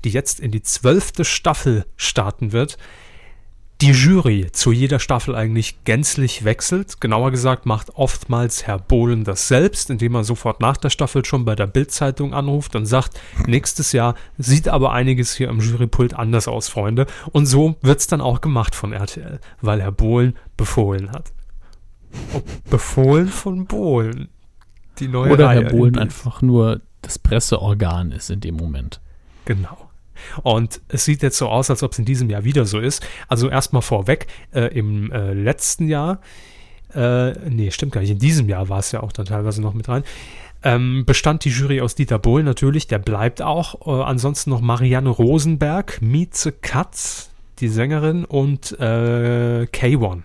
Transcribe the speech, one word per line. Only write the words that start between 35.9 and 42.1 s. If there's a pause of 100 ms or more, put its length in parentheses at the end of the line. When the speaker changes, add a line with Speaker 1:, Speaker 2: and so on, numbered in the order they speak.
Speaker 1:
äh, (180)
nee,
stimmt
gar
nicht,
in
diesem
Jahr
war's
ja
auch
dann
teilweise
noch
mit
rein, (600)
ähm,
bestand
die
Jury
aus
Dieter